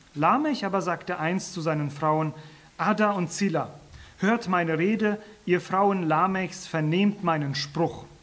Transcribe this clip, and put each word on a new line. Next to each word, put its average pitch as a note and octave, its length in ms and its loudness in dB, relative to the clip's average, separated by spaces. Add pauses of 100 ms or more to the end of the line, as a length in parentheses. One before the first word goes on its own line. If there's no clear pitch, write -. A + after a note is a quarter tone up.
(160)
Lamech A3 500 2
aber F#3+ 160 0
sagte E3+ 380 -4
einst F3 340 -2
zu F3 80 -6
seinen D3+ 300 0
Frauen, D#3 420 0 (460)
Ada G#3 320 2
und F#3 200 -2
Zilla, D#3 380 0 (480)
hört A3+ 320 0
meine E3+ 300 2
Rede, G#3 420 0 (240)
ihr F3+ 160 2
Frauen F#3+ 460 2
Lamechs, F3+ 580 0
vernehmt F3+ 580 0
meinen D3+ 300 0
Spruch. - 520 -4 (180)